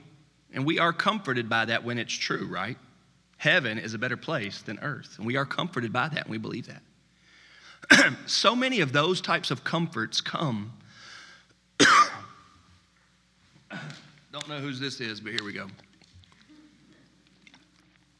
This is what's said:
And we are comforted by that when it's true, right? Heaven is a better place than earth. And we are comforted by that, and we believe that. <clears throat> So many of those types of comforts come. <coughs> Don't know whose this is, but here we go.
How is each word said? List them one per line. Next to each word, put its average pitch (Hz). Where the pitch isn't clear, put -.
And 131
we 160
are 170
comforted 139
by 113
that 117
when 120
it's -
true, -
right? 92
Heaven 147
is 107
a 113
better 120
place 117
than 110
earth. 123
And 98
we 123
are 139
comforted 120
by 123
that, -
and -
we 110
believe 110
that. -
<clears throat> -
So -
many 254
of 135
those 170
types -
of 127
comforts 156
come. 113
<coughs> -
Don't 147
know 147
whose 135
this 131
is, 110
but 107
here 113
we 101
go. 98